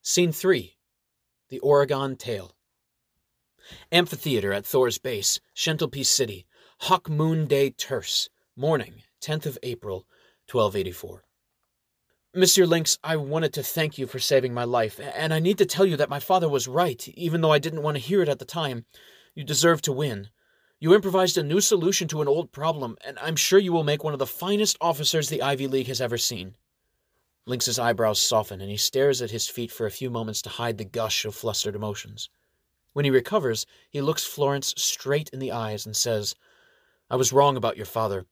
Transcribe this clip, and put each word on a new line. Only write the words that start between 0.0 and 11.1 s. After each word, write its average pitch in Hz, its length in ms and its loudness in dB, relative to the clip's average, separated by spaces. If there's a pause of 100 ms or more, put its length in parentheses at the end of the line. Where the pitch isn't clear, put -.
Scene 180 280 2
three. 147 460 0 (720)
The 131 100 -10
Oregon 139 560 2
Tale. 98 400 -8 (1400)
Amphitheater 135 600 0
at 101 140 -2
Thor's 127 320 2
Base, 113 420 -4 (160)
Shentalpy 151 480 -2
City. 107 440 0 (320)
Hawk - 280 2
Moon 156 380 0
Day 139 240 2
Terse. - 580 -4 (280)
Morning, 139 480 -2 (160)
tenth 151 260 -6
of 135 160 -6
April, - 460 -8 (400)
twelve 104 280 2
eighty-four. 90 480 -8 (1080)